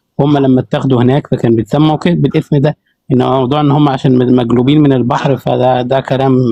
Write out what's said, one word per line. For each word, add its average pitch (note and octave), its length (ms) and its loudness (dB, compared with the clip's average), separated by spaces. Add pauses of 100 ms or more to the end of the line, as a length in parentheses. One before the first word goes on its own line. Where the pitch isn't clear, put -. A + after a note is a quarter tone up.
(200)
هم C#3+ 180 2
لما C3 220 2
اتاخدوا C3+ 420 -2
هناك C3+ 240 0
فكان A#2 300 0
بيتسموا D3 400 0
كده F3 180 -2
بالاسم D3 420 -2
ده، D3 200 0 (360)
إن B2+ 100 2
موضوع C3 380 0
إن D3 100 0
هم D3 180 2
عشان B2+ 480 0
مجلوبين B2 440 0
من C#3+ 120 2
البحر، C3 440 -2
فده، B2+ 460 -2
ده C3 180 -2
كلام C3 360 0 (160)